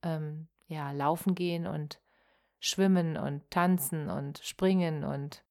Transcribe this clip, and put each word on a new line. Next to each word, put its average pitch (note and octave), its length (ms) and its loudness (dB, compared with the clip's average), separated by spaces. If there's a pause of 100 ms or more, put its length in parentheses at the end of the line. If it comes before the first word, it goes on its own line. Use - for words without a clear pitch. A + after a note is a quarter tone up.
ähm, D#3 460 -4 (200)
ja, D3 240 -6
laufen D#3 420 2
gehen E3+ 320 -2
und D3+ 340 -6 (580)
schwimmen F3+ 600 4
und C#3+ 320 -4
tanzen F3 580 2
und C#3+ 300 -6
springen F3 680 0
und C#3+ 460 -6